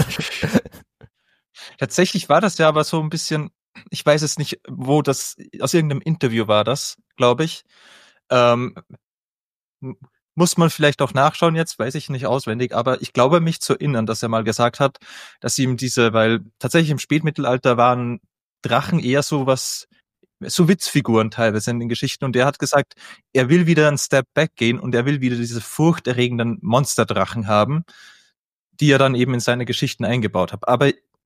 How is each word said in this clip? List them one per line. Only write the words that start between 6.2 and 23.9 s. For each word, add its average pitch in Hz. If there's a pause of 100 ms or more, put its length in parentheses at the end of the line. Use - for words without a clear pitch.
war 107
das, 120 (180)
glaub 123
ich. 160 (640)
Ähm, 120 (1040)
m-, 131 (380)
muss 175
man 165
vielleicht 147
auch 135
nachschauen 156
jetzt, 165
weiß 120
ich 156
nicht 131
auswendig, 120
aber 123
ich -
glaube, 139
mich 165
zu -
erinnern, 127
dass 110
er 117
mal 113
gesagt 117
hat, 139 (420)
dass -
ihm 127
diese, 120
weil 113 (180)
tatsächlich 160
im 143
Spätmittelalter 139
waren 120 (420)
Drachen 135
eher 131
so 139
was, - (540)
so -
Witzfiguren 113
teilweise 110
in 120
den 117
Geschichten 131
und 123
er 123
hat 143
gesagt, - (360)
er 131
will 170
wieder 151
einen 147